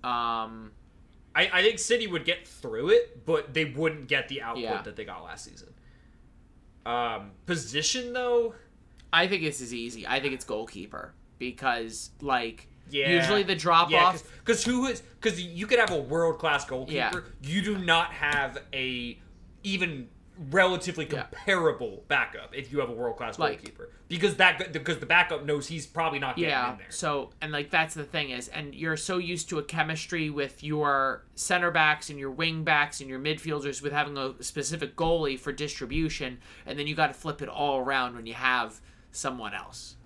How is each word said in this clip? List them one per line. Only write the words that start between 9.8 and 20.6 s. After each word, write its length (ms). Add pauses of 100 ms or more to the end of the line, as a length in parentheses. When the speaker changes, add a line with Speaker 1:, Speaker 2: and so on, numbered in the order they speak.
Speaker 1:
I 120
think 140
it's 120
goalkeeper. 680 (260)
Because, 720 (100)
like, 460 (220)
Speaker 2:
Yeah. 220
Speaker 1:
usually 320
the 120
drop 340
Speaker 2:
Yeah, 160
Speaker 1:
off 80
Speaker 2:
'cause, 100 (200)
'cause 200
who 240
is, 140 (200)
'cause 180
you 280
could 120
have 120
a 100
world-class 640
goalkeeper. 300 (460)
Speaker 1:
Yeah. 80
Speaker 2:
You 120
do 160
not 360
have 480 (120)
a 440 (460)
even 460 (400)
relatively 560